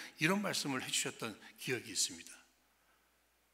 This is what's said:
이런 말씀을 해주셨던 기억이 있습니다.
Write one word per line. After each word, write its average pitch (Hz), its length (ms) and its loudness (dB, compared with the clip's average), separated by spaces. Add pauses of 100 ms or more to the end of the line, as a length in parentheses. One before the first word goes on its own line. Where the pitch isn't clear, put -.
(180)
이런 190 240 4
말씀을 139 400 2
해주셨던 - 580 -2 (180)
기억이 113 320 -2
있습니다. - 460 -2 (1160)